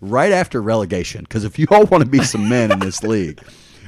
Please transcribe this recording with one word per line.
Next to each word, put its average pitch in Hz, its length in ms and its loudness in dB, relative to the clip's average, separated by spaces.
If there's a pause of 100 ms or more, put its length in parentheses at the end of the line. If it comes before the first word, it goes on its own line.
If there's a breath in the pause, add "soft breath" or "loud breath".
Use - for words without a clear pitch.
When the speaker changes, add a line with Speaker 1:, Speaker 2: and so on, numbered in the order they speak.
Speaker 1:
right 131 320 0
after 175 280 0
relegation, 101 640 -4
'cause 107 180 -4
if - 140 -8
you - 120 0
all 208 160 4
wanna 165 200 4
be 135 160 2
some 107 260 -2
men 117 240 2
in 95 80 2
this 95 220 -6
Speaker 2:
<laughs> 110 120 0
Speaker 1:
league, 82 260 -4 (460 loud breath)